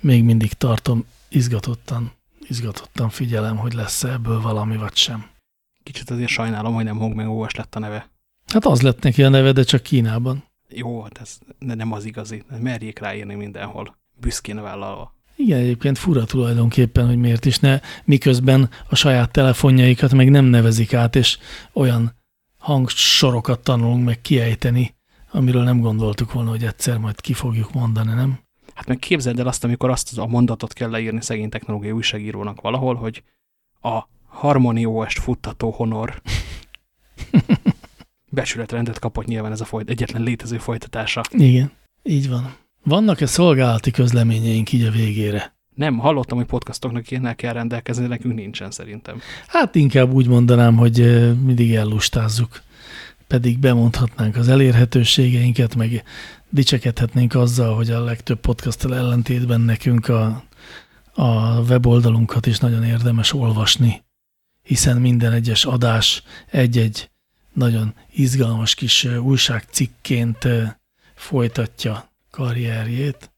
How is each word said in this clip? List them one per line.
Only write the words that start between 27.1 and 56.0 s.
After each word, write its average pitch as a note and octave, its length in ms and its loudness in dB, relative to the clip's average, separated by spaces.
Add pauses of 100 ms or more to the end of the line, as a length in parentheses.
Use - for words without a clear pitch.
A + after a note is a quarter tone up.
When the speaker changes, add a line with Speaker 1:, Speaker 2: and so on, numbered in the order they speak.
Speaker 1:
ki - 120 -6
fogjuk A2+ 400 -4
mondani, A2 400 -2
nem? B2+ 260 -2 (360)
Speaker 2:
Hát - 120 -16
meg B2 120 -4
képzeld B2 400 -2
el B2 80 -2
azt, B2+ 180 -6
amikor B2 260 -2
azt A#2+ 280 -6
a G#2+ 80 -6
mondatot A#2 460 0
kell A#2 180 -8
leírni A2+ 320 -6
szegény A2 260 -6
technológiai G#2+ 440 -8
újságírónak G#2 680 -8
valahol, B2+ 340 -4
hogy A2+ 280 -10 (600)
a A2+ 200 -6 (240)
Harmony B2 580 0
O A2 240 -4
S-t - 100 -6
futtató A#2+ 520 -6
Honor A2+ 520 -6 (1160)
Speaker 1:
<laughs> - 920 -6
Speaker 2:
becsületrendet A#2 680 -6
kapott A2 280 -8
nyilván A2 260 -6
ez G#2+ 80 -8
a A2+ 40 -6
folyt-, A2 260 -8
egyetlen A#2 320 -6
létező A#2 360 -6
folytatása. A2+ 720 -8
Speaker 1:
Igen, C3+ 400 4 (320)
így C#3 260 -2
van. B2+ 260 -6 (300)
Vannak-e F3 420 2
szolgálati C3 640 2
közleményeink A2+ 840 0
így A#2+ 120 2
a A2+ 60 0
végére? G#2 680 -4 (180)
Speaker 2:
Nem, C3+ 240 -2
hallottam, C3 400 0
hogy A#2+ 80 -4
podcastoknak A#2+ 640 -8
ilyennel B2+ 240 -6
kell A#2+ 180 -8
rendelkezni, A#2 500 -6
de B2 60 -2
nekünk A#2+ 260 -4
nincsen G#2 360 -10
szerintem. - 500 -16 (260)
Speaker 1:
Hát D4+ 280 -2
inkább C3 380 4
úgy C3 140 4
mondanám, A#2+ 500 6
hogy, A#2 240 4
ö, A#2+ 320 6
mindig A#2+ 420 2
ellustázzuk. A2 880 -2 (640)
Pedig A#2+ 320 0
bemondhatnánk A#2 760 2
az A#2+ 120 2
elérhetőségeinket, B2 1300 4
meg A2+ 300 -2 (460)